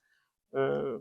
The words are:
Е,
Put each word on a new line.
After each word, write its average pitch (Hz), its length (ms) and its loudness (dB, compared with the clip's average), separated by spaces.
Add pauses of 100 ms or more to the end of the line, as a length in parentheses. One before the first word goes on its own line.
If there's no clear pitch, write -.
(560)
Е, 139 460 0